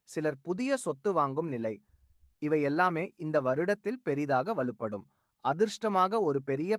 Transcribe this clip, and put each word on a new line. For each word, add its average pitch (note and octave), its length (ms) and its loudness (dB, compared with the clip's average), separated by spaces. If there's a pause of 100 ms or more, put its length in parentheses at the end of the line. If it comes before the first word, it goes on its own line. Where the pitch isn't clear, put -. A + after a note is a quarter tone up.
சிலர் D3+ 320 -2
புதிய B3 360 -2
சொத்து D#3+ 360 -4
வாங்கும் D3 340 2
நிலை, A2+ 240 -2 (680)
இவை D3+ 200 2
எல்லாமே D#3+ 420 2 (140)
இந்த D#3 240 -2
வருடத்தில் F#3 640 -2
பெரிதாக C#3+ 500 0
வலுப்படும். A2+ 520 -4 (400)
அதிர்ஷ்டமாக G3 760 2
ஒரு C#3+ 220 0
பெரிய D3+ 360 -2